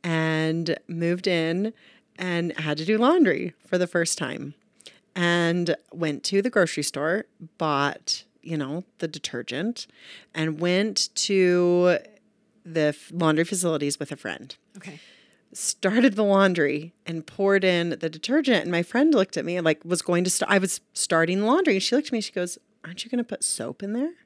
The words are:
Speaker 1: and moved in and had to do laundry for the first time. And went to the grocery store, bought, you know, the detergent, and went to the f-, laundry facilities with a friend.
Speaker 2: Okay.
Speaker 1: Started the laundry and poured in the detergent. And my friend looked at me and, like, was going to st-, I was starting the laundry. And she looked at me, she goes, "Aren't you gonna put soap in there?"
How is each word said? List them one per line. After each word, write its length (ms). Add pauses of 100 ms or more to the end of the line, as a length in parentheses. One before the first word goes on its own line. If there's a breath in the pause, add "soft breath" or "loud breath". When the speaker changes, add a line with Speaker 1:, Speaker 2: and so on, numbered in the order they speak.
Speaker 1:
and 720 (100)
moved 400
in 460 (440 soft breath)
and 420
had 180
to 80
do 120
laundry 560 (140)
for 100
the 100
first 300
time. 360 (640 loud breath)
And 600 (160)
went 340
to 160
the 80
grocery 340
store, 420 (320)
bought, 680 (180)
you 160
know, 260 (160)
the 80
detergent, 800 (460 loud breath)
and 260
went 560
to 840 (680)
the 180
f-, 320
laundry 320
facilities 540
with 120
a 40
friend. 400 (220)
Speaker 2:
Okay. 220 (540 loud breath)
Speaker 1:
Started 600
the 80
laundry 680 (120)
and 200
poured 380
in 280
the 180
detergent. 540
And 80
my 120
friend 300
looked 240
at 80
me 100
and, 100
like, 200
was 160
going 240
to 40
st-, 220
I 60
was 240 (120)
starting 460
the 60
laundry. 300
And 80
she 120
looked 140
at 40
me, 80
she 120
goes, 240 (260)
"Aren't 220
you 40
gonna 140
put 200
soap 380
in 120
there?" 200 (120)